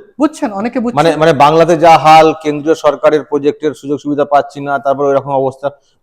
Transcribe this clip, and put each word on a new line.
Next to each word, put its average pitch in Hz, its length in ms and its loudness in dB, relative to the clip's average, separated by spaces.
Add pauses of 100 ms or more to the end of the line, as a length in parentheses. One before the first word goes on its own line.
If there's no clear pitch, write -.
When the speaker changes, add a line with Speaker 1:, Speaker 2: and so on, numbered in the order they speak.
(200)
Speaker 1:
বুঝছেন, 294 320 -4
অনেকে 220 280 -8
বুঝছেন। 214 260 -2
Speaker 2:
মানে, 156 120 0
মানে 156 160 2
বাংলাতে 160 440 2
যা 160 200 4
হাল, 156 360 4 (100)
কেন্দ্রীয় 147 320 -2
সরকারের 147 480 0
প্রজেক্টের 143 500 -4
সুযোগ 139 260 -8
সুবিধা 143 260 -4
পাচ্ছি 143 340 -2
না, 139 200 -6
তারপর 139 320 -2
এরকম 135 200 -4
অবস্থা, 135 380 -4 (340)